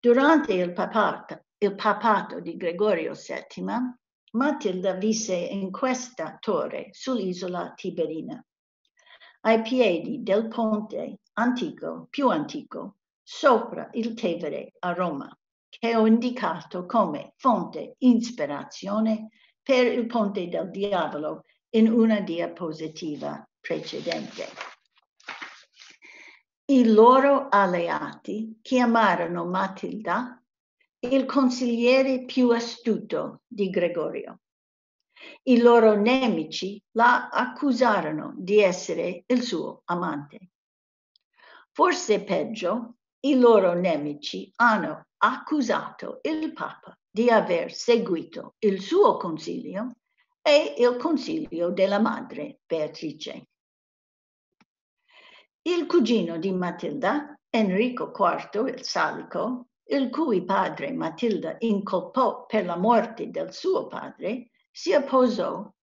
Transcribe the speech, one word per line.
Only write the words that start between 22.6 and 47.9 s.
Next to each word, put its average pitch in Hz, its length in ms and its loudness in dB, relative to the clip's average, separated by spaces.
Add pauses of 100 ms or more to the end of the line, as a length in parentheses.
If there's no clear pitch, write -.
precedente. - 840 -8 (2250)
I 247 260 6
loro 262 560 8
alleati 180 1120 -2
chiamarono 190 840 2
Matilda 190 960 -6 (560)
il 254 260 0
consigliere 254 1000 2
più 247 260 2
astuto 175 960 -2
di 196 240 -4
Gregorio. 170 720 -4 (1040)
I 240 160 6
loro 233 340 8
nemici 208 880 0 (100)
la 233 360 4
accusarono 226 1080 0
di 196 240 4
essere 180 680 0
il 247 160 2
suo - 440 -6
amante. 170 640 -6 (1200)
Forse 240 500 2
peggio, 180 760 -4 (240)
i 269 180 2
loro 214 360 6
nemici 170 840 -4
hanno 202 500 0 (100)
accusato 226 1080 -4
il 311 300 -4
Papa - 440 -12 (120)
di 233 220 2
aver 190 420 2
seguito 185 840 -2